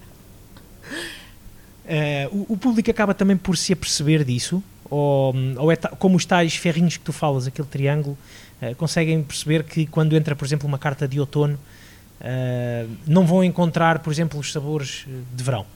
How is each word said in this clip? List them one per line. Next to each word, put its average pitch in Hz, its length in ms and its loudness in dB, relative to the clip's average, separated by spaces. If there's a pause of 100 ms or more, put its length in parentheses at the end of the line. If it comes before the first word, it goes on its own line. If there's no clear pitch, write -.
(1900)
Eh, 147 460 -2
o, 202 220 -4
o 202 40 -2
público 226 340 2
acaba 202 220 2
também 196 220 4
por 180 220 0
se - 160 0
aperceber 156 500 2
disso? 127 400 -2 (260)
Ou, 139 440 2 (240)
ou 151 140 2
é 165 40 6
ta-, - 140 -6
como 190 260 4
os 170 100 4
tais 175 300 2
ferrinhos 165 420 2
que - 60 -16
tu 170 80 -6
falas, 135 360 0
aquele 139 200 -6
triângulo, 143 500 -2 (440)
eh, 120 140 -6
conseguem 160 480 0
perceber 156 400 -2
que 156 240 -2
quando 156 280 2
entra, 151 200 2
por 147 100 -6
exemplo, 143 220 -2
uma 143 100 -2
carta 143 300 -2
de 135 120 -2
outono, 147 380 2 (640)
eh, 123 640 -4 (220)
não 175 180 6
vão 185 180 4
encontrar, 165 560 2
por 156 140 -4
exemplo, 147 260 -2
os 135 120 -8
sabores, 147 560 -6
eh, 135 40 -14 (220)
de 123 100 -8
verão? 123 220 -2 (100)